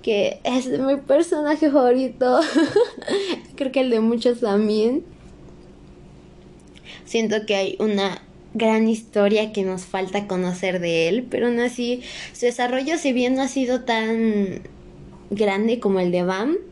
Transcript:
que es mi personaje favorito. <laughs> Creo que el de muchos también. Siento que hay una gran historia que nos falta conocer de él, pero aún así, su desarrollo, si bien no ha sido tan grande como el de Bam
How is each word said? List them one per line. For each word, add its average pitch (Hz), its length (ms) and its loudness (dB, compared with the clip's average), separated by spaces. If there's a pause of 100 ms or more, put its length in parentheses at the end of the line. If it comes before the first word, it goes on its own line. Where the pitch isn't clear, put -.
que - 420 0
es 254 240 -2
mi 269 300 0
personaje 302 720 2
favorito. 254 680 4 (580)
<laughs> 370 580 -6
Creo 262 160 -4
que 269 100 0
el 262 80 0
de 226 100 4
muchos 233 420 2
también. 214 640 2 (2000)
Siento 220 400 -2
que 208 100 0
hay 196 240 -2
una 196 420 0 (320)
gran 220 340 2
historia 214 640 0
que 202 120 -2
nos 185 200 -4
falta 190 440 -4
conocer 180 520 -2
de 165 300 0
él, 247 200 -2
pero - 180 0
aún 240 120 0
así, 247 420 -2 (320)
su - 120 -4
desarrollo, 254 520 0
si 277 160 0
bien 247 220 2
no 262 60 0
ha 269 60 0
sido 254 340 -2
tan 220 800 0 (680)
grande 208 480 0
como 196 200 0
el 180 120 0
de 175 120 0
Bam 208 340 -2 (140)